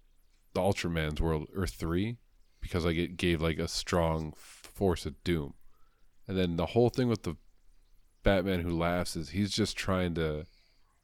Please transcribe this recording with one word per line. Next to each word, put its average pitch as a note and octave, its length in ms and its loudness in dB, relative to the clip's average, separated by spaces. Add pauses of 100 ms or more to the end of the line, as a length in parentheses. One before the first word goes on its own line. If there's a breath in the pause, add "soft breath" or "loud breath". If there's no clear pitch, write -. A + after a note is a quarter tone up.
(540)
the F#2+ 80 0
Ultraman's E2+ 580 0
world, D#2+ 340 0
Earth F#2 200 -2
three, F#2 440 -2 (440)
because, E2+ 240 -2
like, E2+ 120 2
it F2 200 -2
gave, E2+ 240 2
like, E2 160 0
a E2 100 -2
strong D#2+ 680 0
f-, - 380 -20
force F2+ 340 0
of - 160 -10
doom. D#2 320 0 (720)
And F#2+ 100 -2
then F2 200 2
the E2+ 100 2
whole A#2+ 220 4
thing B2+ 180 0
with A2+ 160 0
the E2 120 -4 (840)
Batman F#2+ 400 2
Who E2+ 160 0
Laughs F2 380 0
is D#2+ 140 -6
he's G2 220 0
just - 240 0
trying F#2 400 0
to D#2 300 -2 (580)